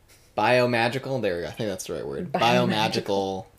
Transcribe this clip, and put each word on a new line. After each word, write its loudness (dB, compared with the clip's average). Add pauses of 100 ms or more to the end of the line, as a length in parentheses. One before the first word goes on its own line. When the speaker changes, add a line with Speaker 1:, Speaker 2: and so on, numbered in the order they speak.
(380)
Speaker 1:
biomagical, 2
there 0
we -4
go, -6
I -10
think -4
that's -6
the -6
right -6
word. -6
Speaker 2:
Biomagical. 2
Speaker 1:
Biomagical -2 (120)